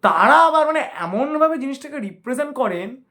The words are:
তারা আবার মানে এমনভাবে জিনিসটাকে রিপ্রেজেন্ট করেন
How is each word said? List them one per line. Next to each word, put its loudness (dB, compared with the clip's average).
তারা 6
আবার 2
মানে -2
এমনভাবে -2
জিনিসটাকে -10
রিপ্রেজেন্ট -8
করেন -4